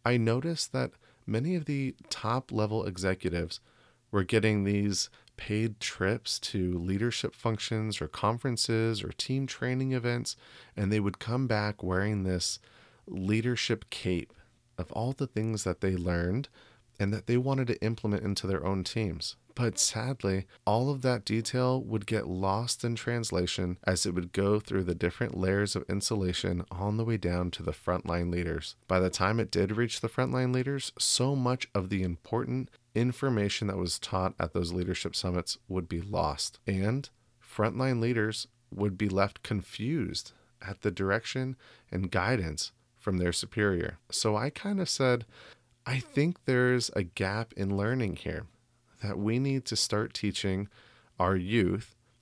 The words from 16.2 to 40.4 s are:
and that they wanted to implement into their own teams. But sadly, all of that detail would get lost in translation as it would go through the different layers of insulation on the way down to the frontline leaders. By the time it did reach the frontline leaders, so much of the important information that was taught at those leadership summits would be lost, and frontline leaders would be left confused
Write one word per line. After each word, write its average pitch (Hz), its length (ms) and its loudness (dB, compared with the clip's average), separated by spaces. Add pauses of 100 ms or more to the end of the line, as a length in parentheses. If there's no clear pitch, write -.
and 101 140 0
that 95 140 -6
they 120 80 4
wanted 131 320 2
to 120 120 -2
implement 107 440 0
into 101 200 -2
their 92 220 0
own 95 160 0
teams. 90 540 -4 (180)
But 117 240 -2
sadly, 110 680 0 (200)
all 117 240 4
of 135 120 -2
that 123 220 2
detail 127 560 2
would 107 260 -2
get 107 200 0
lost 98 560 0
in 117 140 0
translation 92 920 0
as 92 180 2
it 90 120 0
would 87 160 -2
go 101 260 4
through 98 240 0
the 87 140 0
different 92 420 -2
layers 98 380 2
of - 120 -2
insulation 92 840 0
on 101 240 -2
the 113 80 0
way 113 120 2
down 90 360 0
to - 100 -10
the 85 80 -2
frontline 87 600 0
leaders. 85 420 -2 (140)
By 92 100 4
the 92 120 4
time 98 280 2
it 110 140 -2
did 98 240 2
reach 117 240 0
the 113 80 -2
frontline 127 440 0
leaders, 131 460 -2
so - 380 2
much 123 360 0
of 92 160 0
the 95 140 0
important 120 640 -2 (280)
information 113 720 2
that 98 100 -2
was 90 220 -2
taught 92 400 0
at 82 120 -2
those 87 200 -2
leadership 90 420 -2
summits 90 420 -2 (120)
would 90 200 -2
be 85 120 -2
lost, 85 640 -2
and 110 420 0 (320)
frontline 117 600 0
leaders 113 480 0 (260)
would 98 240 0
be 104 100 2
left 98 360 2
confused 113 880 -4 (340)